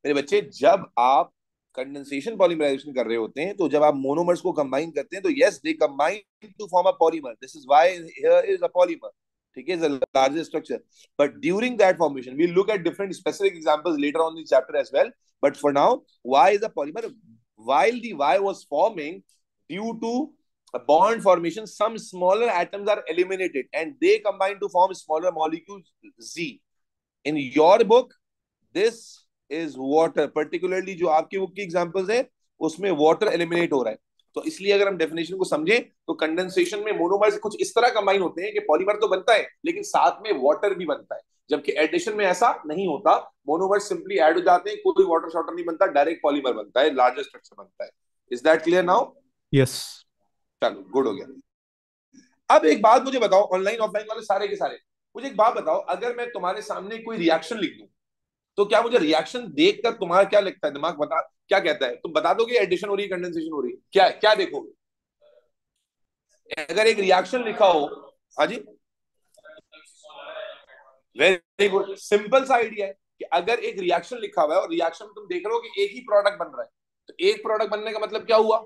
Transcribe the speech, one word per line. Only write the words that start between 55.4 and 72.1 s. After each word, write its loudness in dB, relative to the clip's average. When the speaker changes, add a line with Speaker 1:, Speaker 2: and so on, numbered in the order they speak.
Speaker 1:
बताओ, -2
अगर -6
मैं -8
तुम्हारे -6
सामने -10
कोई -10
reaction -2
लिख -8
दूं, -20
तो 2
क्या 4
मुझे 0
reaction 0
देखकर 2
तुम्हारा 2
क्या 4
लगता -4
है, -4
दिमाग -4
बता, -4
क्या 4
कहता 0
है? -6
तुम -12
बता 0
दोगे 0
addition 0
हो -2
रही -4
है, -12
condensation -8
हो -6
रही -6
है? -14
क्या, 6
क्या 2
देखोगे? -6
अगर 0
एक 2
reaction 2
लिखा 2
हो, 4
हाँ 4
जी, -8
very 0
good, -4
Simple 0